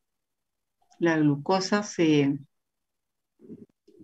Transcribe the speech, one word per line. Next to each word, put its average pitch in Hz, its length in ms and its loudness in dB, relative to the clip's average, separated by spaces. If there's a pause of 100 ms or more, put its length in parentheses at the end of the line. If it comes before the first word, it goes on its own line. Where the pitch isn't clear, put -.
(1000)
La 165 180 0
glucosa 180 680 0
se, 147 540 0 (1700)